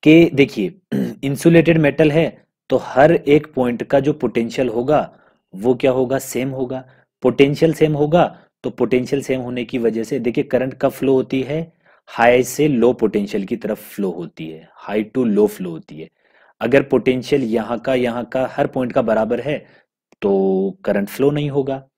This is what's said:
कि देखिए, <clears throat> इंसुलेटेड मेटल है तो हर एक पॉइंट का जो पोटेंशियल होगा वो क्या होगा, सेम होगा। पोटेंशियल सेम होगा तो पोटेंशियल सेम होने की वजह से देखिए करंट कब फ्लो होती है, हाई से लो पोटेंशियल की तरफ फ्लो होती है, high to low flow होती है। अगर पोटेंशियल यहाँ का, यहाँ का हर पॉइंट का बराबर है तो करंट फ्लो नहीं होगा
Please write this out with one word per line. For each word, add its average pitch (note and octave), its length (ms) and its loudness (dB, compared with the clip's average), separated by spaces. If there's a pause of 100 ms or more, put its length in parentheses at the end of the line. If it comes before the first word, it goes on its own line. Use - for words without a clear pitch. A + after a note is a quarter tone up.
कि D#3+ 320 8
देखिए, C3 460 0 (120)
<clears throat> B2+ 320 -4
इंसुलेटेड D#3+ 540 4
मेटल D3+ 340 2
है D#3 340 -2 (220)
तो C3 80 0
हर C#3+ 360 4
एक D3+ 420 2
पॉइंट A#2+ 280 -2
का C#3 180 2
जो C#3+ 120 0
पोटेंशियल A#2+ 560 -2
होगा B2 520 -2 (340)
वो A2+ 200 0
क्या C3 160 2
होगा, C3 280 0
सेम C3 320 -6
होगा। C3 560 -10 (160)
पोटेंशियल C#3 520 4
सेम D#3 200 0
होगा D3+ 540 0 (140)
तो B2 80 -6
पोटेंशियल B2+ 520 -2
सेम C3 180 -4
होने B2 240 -8
की B2 140 -8
वजह A2+ 260 -2
से C3+ 140 -6
देखिए A#2+ 260 -2
करंट C3 380 -4
कब C3+ 60 2
फ्लो C3+ 240 0
होती C3 300 0
है, D#3 300 -6 (340)
हाई B2 360 4
से C#3+ 260 0
लो B2 240 2
पोटेंशियल G2+ 540 -2
की A2+ 100 -6
तरफ G#2+ 220 -6
फ्लो - 320 -8
होती D#2+ 400 -12
है, D#2+ 200 -20 (180)
high G#2+ 240 -4
to C3 120 -2
low G#2 240 2
flow F#2 180 -6
होती - 340 -14
है। D#3+ 100 -18 (500)
अगर B2+ 280 2
पोटेंशियल B2+ 540 0
यहाँ A2+ 380 -4
का, C3 140 -2
यहाँ B2 300 -2
का C3 220 -4
हर C#3 200 -4
पॉइंट B2+ 260 -6
का C3 100 0
बराबर A2 380 0
है B2+ 260 -8 (560)
तो F#2+ 600 0
करंट G2+ 240 -2
फ्लो C#3 220 0
नहीं D3 200 -4
होगा C3+ 480 -4